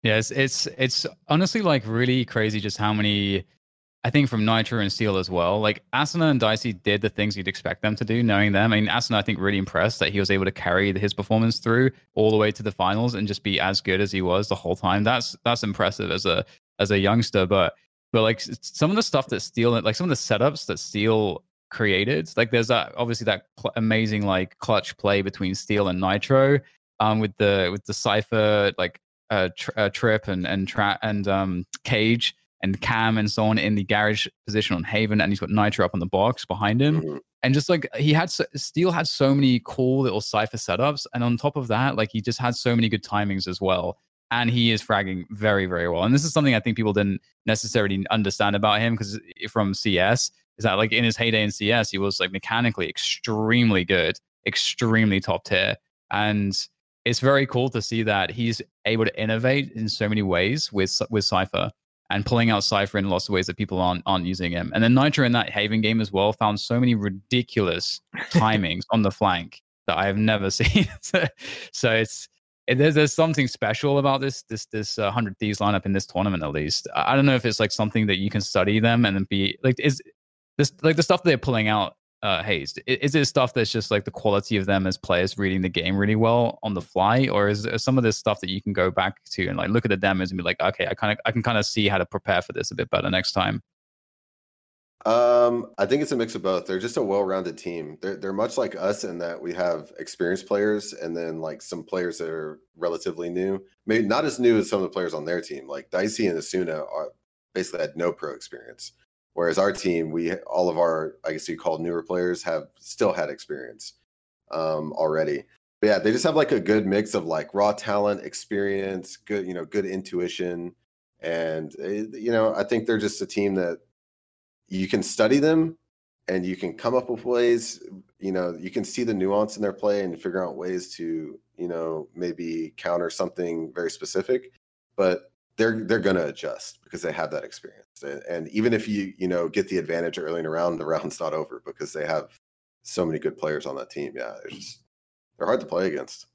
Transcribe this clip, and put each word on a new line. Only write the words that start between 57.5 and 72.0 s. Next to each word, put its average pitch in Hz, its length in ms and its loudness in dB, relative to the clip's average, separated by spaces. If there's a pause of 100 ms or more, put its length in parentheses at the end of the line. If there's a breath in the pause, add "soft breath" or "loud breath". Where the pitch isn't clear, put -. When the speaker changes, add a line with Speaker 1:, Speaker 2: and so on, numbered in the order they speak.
Speaker 1:
to 117 100 -2
see 113 220 -2
that 101 280 2
he's 117 300 -2 (240)
able 113 200 2
to - 160 -2
innovate 123 520 0
in 110 160 -4
so 104 200 -2
many 107 140 0
ways 95 500 0
with, 95 360 0
with 107 160 0
Cypher 92 460 0 (400)
and 104 160 -2
pulling 117 240 4
out 101 140 2
Cypher 101 340 0
in 98 100 0
lots 92 200 0
of 107 40 -4
ways 92 140 2
that 85 100 -6
people 95 240 -4
aren't, 90 260 0
aren't 92 200 0
using 90 260 -4
him. 85 220 -4
And 113 80 4
then 117 120 6
Nitro 139 300 4
in 120 80 2
that 117 180 0
Haven 107 300 0
game 110 200 2
as 101 120 -2
well 101 200 2
found 104 280 0
so 120 180 -2
many 123 160 4
ridiculous 101 1120 -2
Speaker 3:
<laughs> - 80 -14 (160)
Speaker 1:
timings 101 580 2
on 113 120 4
the 101 80 4
flank 90 520 -2 (240)
that 82 100 0
I 95 100 2
have 101 120 0
never 107 320 2
<laughs> - 80 -4
seen. - 300 2 (120)
So, - 240 0 (480 loud breath)
so 117 200 0
it's, 110 360 -2 (380)